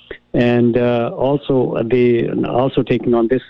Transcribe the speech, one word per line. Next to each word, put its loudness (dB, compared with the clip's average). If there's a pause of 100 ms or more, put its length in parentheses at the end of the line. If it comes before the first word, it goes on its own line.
(340)
And, 2
uh, 0
also, -2
they 2 (160)
also -2
taking -2
on 2
this, 0